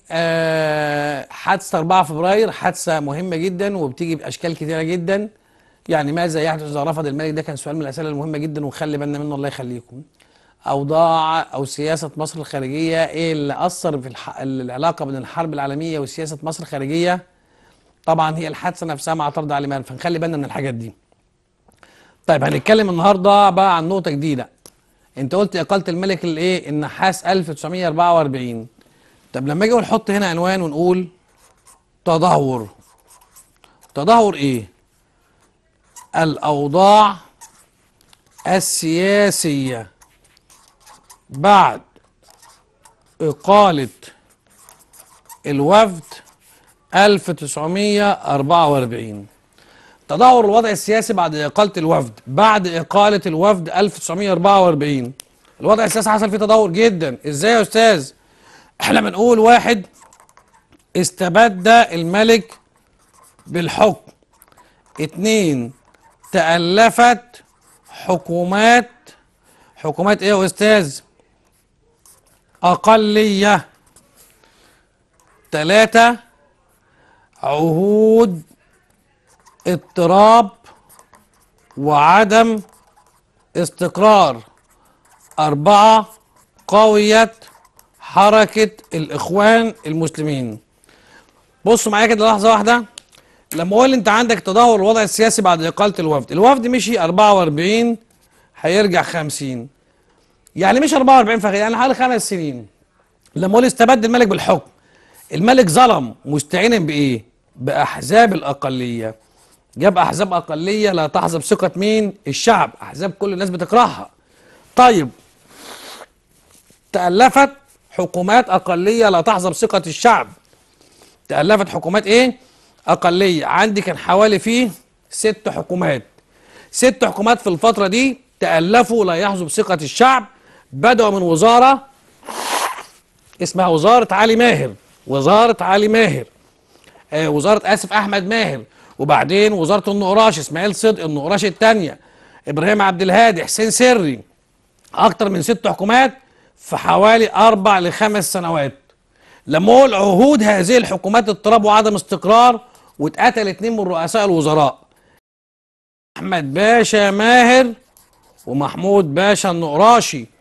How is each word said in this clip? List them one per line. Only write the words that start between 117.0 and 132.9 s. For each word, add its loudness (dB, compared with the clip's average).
حكومات 0
أقلية 0
لا 2
تحظى 0
بثقة -2
الشعب. 0
تألفت 0
حكومات -4
إيه؟ 2
أقلية. 0
عندي 0
كان -6
حوالي 2
فيه -2
ست -4
حكومات. -4
ست 0
حكومات 0
في -12
الفترة 0
دي -2
تألفوا 2
لا -2
يحظوا -4
بثقة -2
الشعب. 2
بدأوا 2
من -2
وزارة 4